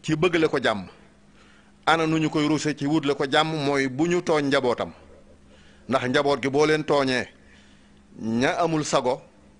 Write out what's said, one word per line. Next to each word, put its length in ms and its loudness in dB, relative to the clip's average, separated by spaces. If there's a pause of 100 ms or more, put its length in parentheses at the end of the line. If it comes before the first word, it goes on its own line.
ci 140 -2
bëggle 320 2
ko 100 -2
jàmm. 280 -2 (1000)
Ana 200 2
nu 120 2
ñu 120 0
koy 180 0
ruse 280 0
ci 100 -6
wutle 280 0
ko 160 -4
jàmm? 240 2 (100)
Mooy 240 0
bu 200 -2
ñu 140 0
tooñ 260 0
njabootam. 420 0 (960)
Ndax 200 0
njaboot 340 0
gi 80 0
boo 160 2
leen 180 0
tooñee, 440 0 (920)
ña 380 0
amul 260 0
sago 380 -2 (380)